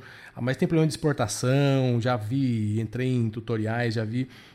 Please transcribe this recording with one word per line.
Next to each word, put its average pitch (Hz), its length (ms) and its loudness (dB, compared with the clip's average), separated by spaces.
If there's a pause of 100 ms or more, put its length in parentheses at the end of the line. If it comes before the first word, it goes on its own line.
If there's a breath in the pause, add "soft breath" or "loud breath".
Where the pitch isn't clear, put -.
(380 loud breath)
mas 127 200 -2
tem 180 100 2
problema 160 180 4
de 151 60 0
exportação, 135 1080 2
já 123 200 0
vi, 110 600 0
entrei 117 300 -2
em 120 220 2
tutoriais, 113 640 -2
já 113 100 -2
vi 120 240 -2 (260 loud breath)